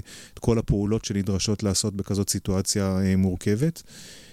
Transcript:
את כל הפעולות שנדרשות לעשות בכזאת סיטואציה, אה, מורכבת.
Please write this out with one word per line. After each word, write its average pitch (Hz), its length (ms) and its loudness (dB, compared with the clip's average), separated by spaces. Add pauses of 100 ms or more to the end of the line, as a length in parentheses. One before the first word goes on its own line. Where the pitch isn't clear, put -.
(340)
את - 40 -14
כל 113 200 2
הפעולות 107 460 0
שנדרשות 98 580 -2
לעשות 101 320 0
בכזאת 98 360 -2
סיטואציה, 95 680 0
אה, 95 180 4
מורכבת. 104 680 2 (500)